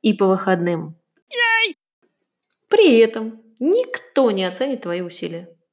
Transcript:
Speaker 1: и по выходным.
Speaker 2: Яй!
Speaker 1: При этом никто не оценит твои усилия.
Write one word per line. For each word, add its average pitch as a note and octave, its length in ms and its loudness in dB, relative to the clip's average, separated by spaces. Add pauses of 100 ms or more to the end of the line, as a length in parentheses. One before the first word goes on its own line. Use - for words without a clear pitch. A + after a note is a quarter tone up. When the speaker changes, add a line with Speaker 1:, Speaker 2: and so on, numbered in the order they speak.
Speaker 1:
и G#3+ 100 2
по G3+ 140 0
выходным. F3 680 -2 (340)
Speaker 2:
Яй! A4+ 460 -2 (920)
Speaker 1:
При B3 300 6
этом A3+ 420 0 (200)
никто D4 680 0
не F#3+ 140 -2
оценит B3 380 -6
твои F3 180 -6
усилия. E3+ 480 -12 (240)